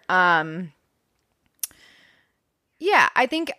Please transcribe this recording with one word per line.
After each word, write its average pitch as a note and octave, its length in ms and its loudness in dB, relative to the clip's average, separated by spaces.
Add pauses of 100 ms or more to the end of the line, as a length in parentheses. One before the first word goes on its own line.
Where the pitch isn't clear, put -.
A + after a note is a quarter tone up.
Um, E3+ 640 0 (2000)
yeah, E4 360 2
I B3+ 100 2
think D#4+ 340 -6